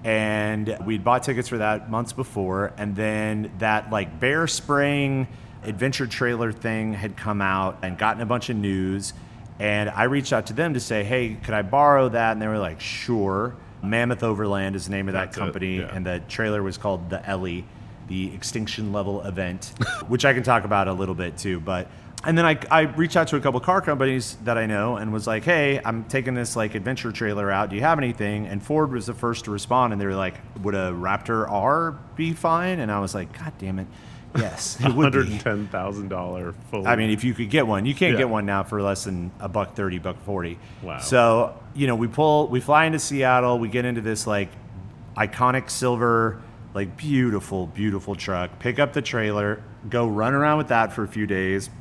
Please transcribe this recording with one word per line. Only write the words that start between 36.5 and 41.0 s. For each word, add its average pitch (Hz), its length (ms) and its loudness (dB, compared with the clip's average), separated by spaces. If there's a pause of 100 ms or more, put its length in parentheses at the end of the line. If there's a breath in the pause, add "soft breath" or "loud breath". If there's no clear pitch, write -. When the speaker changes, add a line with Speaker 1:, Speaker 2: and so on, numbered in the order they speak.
Speaker 2:
full. 101 160 -4
Speaker 1:
I 117 120 4
mean, 110 120 2
if 107 140 0
you 123 100 2
could 107 160 -4
get 143 180 4
one, 104 180 2
you 139 100 0
can't 170 180 4
Speaker 2:
Yeah. 113 40 4
Speaker 1:
get 127 120 4
one 107 160 0
now 98 180 2
for 107 180 -2
less 98 240 0
than 92 340 -4
a 101 80 -8
buck 95 280 -2
thirty, 92 220 -2
buck 87 280 -6
forty. 87 340 -4 (240 loud breath)
Speaker 2:
Wow. 78 160 -8
Speaker 1:
So, 117 580 6 (160)